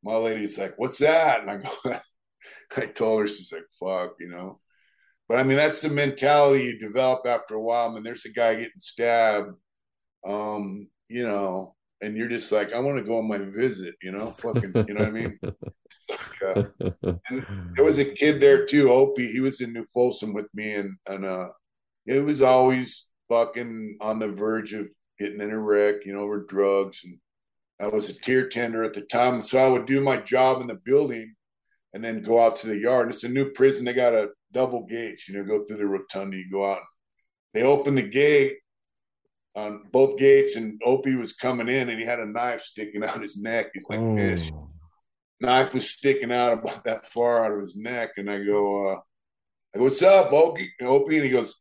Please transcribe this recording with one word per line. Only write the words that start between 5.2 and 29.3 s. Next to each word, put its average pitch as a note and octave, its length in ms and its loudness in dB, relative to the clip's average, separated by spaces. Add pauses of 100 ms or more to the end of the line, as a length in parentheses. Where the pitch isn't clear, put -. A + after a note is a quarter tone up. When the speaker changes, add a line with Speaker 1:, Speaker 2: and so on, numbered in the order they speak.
Speaker 1:
But, A#2+ 120 2
I C3 40 2
mean, C3+ 140 4
that's D3+ 240 2
the D3+ 80 -2
mentality C#3 760 4
you A2+ 140 -8
develop B2+ 460 0
after A#2 300 -2
a A2 60 -4
while. A#2 280 0
I A2+ 40 -10
mean, A2 100 -14
there's A#2 200 -12
a A2+ 60 -16
guy A2+ 260 2
getting A2+ 240 -10
stabbed, A2+ 680 0 (760)
um, G#2 640 -8 (220)
you A#2+ 180 -6
know, F#2+ 480 -4 (260)
and G#2+ 140 -8
you're A2+ 140 -6
just A#2+ 220 -6
like, G#2 200 0
"I A#2 80 -4
wanna C3+ 220 -2
go A2 160 -2
on A2 100 -2
my G#2 120 -4
visit," G2 600 -4
you F#2 120 -12
know, G#2+ 180 -8
fucking, A2+ 400 -4 (160)
you G#2 60 -8
know G#2 80 -2
what G#2+ 80 2
I - 20 -6
mean? A2+ 320 -8
Speaker 2:
<laughs> - 60 -6 (600)
Speaker 1:
Like, - 320 -12 (160)
uh, G2+ 60 2 (680)
and C3 160 -8 (300)
there C3 100 4
was D3+ 120 4
a C#3 80 2
kid C#3+ 360 0
there C#3 240 8
too, C#3 260 4
Opie. C3 400 4
He A#2+ 80 -6
was C3 220 -2
in A#2 120 -8
New A2+ 200 -10
Folsom A#2+ 400 0
with G#2 200 -6
me, G#2+ 200 -8
and, G2 240 -6 (100)
and, G2 180 -8
uh, F#2 220 -6 (580)
it C3 140 0
was C#3+ 220 0
always B2+ 640 4 (240)
fucking A#2 720 -2
on A2 180 -4
the A2 80 -4
verge G#2+ 460 -4
of G2+ 140 -8 (300)
getting G#2 240 -8
in G#2 100 -6
a A2 80 -6
wreck, G#2 460 2
you G2 80 -10
know, G2+ 80 -8
over G#2 220 -6
drugs. G2 600 0
And F2+ 120 -20 (640)
I G2+ 80 -4
was G#2 220 -4
a - 40 -12
tier B2+ 360 0
tender A2+ 340 -4
at A2 100 -4
the G#2 80 -10
time, A#2+ 400 0